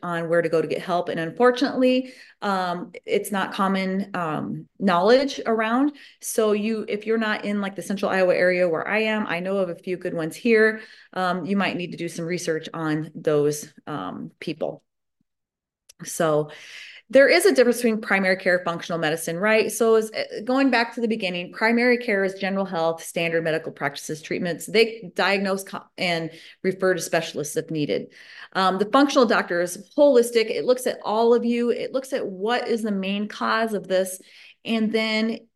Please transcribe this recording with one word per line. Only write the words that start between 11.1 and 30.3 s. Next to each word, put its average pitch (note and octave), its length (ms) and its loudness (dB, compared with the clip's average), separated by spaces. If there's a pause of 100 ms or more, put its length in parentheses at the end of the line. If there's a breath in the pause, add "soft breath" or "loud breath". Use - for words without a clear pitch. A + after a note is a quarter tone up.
Um, F3+ 320 -2
you G3 100 -2
might E3+ 220 0
need F3 140 -8
to F3 60 -12
do E3+ 120 -6
some E3+ 160 -8
research D#3+ 480 -4
on D#3 420 -2
those, D3 580 0 (140)
um, C#3+ 440 -10 (100)
people. - 420 -6 (1200)
So D3+ 460 0 (640 loud breath)
there C4+ 160 8
is E4+ 180 4
a F4+ 80 6
difference A#3+ 240 4
between A3 220 0
primary F#3+ 380 2
care, F3+ 260 2
functional E3+ 340 -4
medicine, E3 400 -2
right? G#3+ 320 2
So A3+ 260 2
is, A3 160 2
uh, - 340 -8
going C4 260 2
back A#3+ 240 0
to A#3+ 60 -6
the A3+ 80 0
beginning, F3+ 420 -4
primary A#3 460 2
care G#3 260 0
is F#3+ 120 -2
general F#3+ 280 -2
health, E3 400 -2
standard E3 400 -2
medical D#3 300 -4
practices, D3+ 480 -8
treatments. F3 440 -6
They G#3+ 480 2
diagnose G3 520 0
co-, - 180 -12 (140)
and E3 340 -2 (320 loud breath)
refer F#3 300 2
to E3 80 -2
specialists D#3+ 560 -4
if D#3 120 -6
needed. - 440 -4 (400 loud breath)
Um, F#3 240 2
the G3+ 80 0
functional C4+ 400 4
doctor F3+ 360 0
is - 340 -6
holistic. A#3 540 6